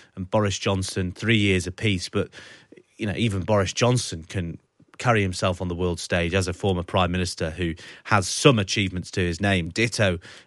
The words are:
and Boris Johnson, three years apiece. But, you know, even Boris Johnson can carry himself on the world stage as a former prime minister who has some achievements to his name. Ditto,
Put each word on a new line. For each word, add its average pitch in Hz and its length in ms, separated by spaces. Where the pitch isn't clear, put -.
and 90 140
Boris 104 280
Johnson, 95 540
three 113 260
years 98 280
apiece. 92 440
But, 101 200
you 107 80
know, 98 120
even 98 240
Boris 98 320
Johnson 117 500
can 85 360
carry 113 220
himself 95 400
on 90 80
the 87 60
world 87 240
stage 85 340
as 92 160
a 82 40
former 90 300
prime 90 280
minister 87 400
who 82 220
has 101 240
some 135 320
achievements 92 520
to 98 100
his 87 180
name. 95 300
Ditto, 104 500